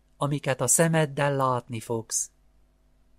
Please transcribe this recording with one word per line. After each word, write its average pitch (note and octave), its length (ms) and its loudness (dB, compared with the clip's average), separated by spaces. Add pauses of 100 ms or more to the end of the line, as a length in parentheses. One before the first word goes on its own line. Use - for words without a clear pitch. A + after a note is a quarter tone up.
(160)
amiket C#3+ 440 -2
a B2+ 60 0
szemeddel D3 680 2
látni B2 440 -2
fogsz. - 500 -6 (880)